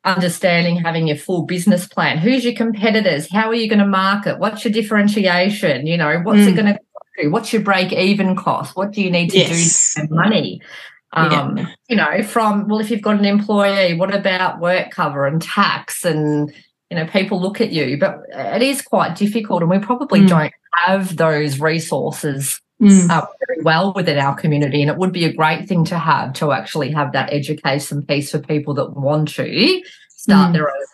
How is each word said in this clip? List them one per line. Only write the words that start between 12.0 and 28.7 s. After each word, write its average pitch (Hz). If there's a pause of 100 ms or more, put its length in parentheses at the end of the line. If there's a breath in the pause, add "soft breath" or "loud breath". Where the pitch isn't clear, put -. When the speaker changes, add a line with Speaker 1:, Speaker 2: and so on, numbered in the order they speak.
Speaker 1:
from, 208
well, 214
if 214
you've 226
got 214
an 202
employee, 202
what 190
about 185
work 175
cover 143
and 160
tax? -
And, 151 (380 soft breath)
you 175
know, 160
people 190
look 202
at -
you, 139
but - (140)
it 180
is 269
quite 175
difficult, 208
and 165
we 190
probably 233
Speaker 2:
Mm. 190
Speaker 1:
don't 156 (340)
have 185
those 151
resources, 151 (220)
Speaker 2:
Mm. 190
Speaker 1:
uh, 165 (240)
very -
well 170
within 165
our 139
community, 147
and 151
it 151
would 185
be 175
a 156
great 160
thing 170
to 175
have, 151
to 147
actually 127
have 143
that 135
education 147
piece 147
for 156
people 147